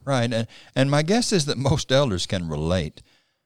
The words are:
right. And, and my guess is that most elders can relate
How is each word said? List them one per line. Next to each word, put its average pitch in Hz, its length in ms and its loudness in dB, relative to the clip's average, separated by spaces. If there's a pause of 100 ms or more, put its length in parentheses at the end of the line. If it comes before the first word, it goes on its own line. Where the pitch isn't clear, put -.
right. 120 280 0
And, 113 140 -2 (280)
and 135 160 2
my 147 100 2
guess 208 300 0
is 165 140 2
that 139 120 -4
most 123 340 0
elders 127 340 2
can 90 240 -4
relate 80 520 -2 (440)